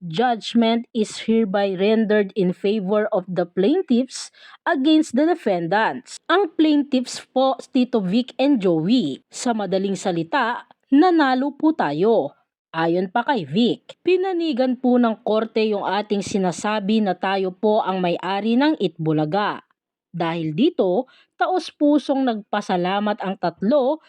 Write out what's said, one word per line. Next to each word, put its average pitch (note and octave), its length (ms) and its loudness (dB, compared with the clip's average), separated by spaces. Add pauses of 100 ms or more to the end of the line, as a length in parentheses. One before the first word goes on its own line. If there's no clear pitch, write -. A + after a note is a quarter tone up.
judgment A3+ 880 0
is - 320 -4
hereby G3+ 480 0
rendered G#3 640 2
in F#3 160 0
favor G#3 560 -2
of F#3 160 -2
the F3 240 -4
plaintiffs B3+ 800 0 (400)
against D#4 480 2
the D4 80 4
defendants. F#3+ 1040 -2
Ang F4 240 0
plaintiffs D4 800 0
po, C4 240 0 (160)
Tito B3 320 0
Vic A3+ 320 -2
and C4 240 2
Joey. F3 720 0
Sa A#3 240 -4
madaling G3 400 -2
salita, G3+ 720 -4 (240)
nanalo C#4+ 640 4
po D#4 160 2
tayo. E3 640 0 (380)
Ayon E3+ 340 0
pa A#3 160 -2
kay G3+ 240 -4
Vic, F#3+ 560 -2
pinanigan E4 720 0
po B3 240 2
ng A3+ 240 0
korte A3 400 0
yung G3+ 220 -2
ating G3+ 340 -2
sinasabi G#3 800 -2
na F#3 160 0
tayo F#3+ 400 -4
po G#3+ 240 2
ang F#3 240 -2
may-ari G3 560 -2
ng D4+ 160 2
Itbulaga. D#3 880 -2 (480)
Dahil E3 400 -4
dito, A3 560 0 (320)
taos-pusong D4 880 0
nagpasalamat G#3 960 -2
ang F#3+ 160 -6
tatlo B3 680 0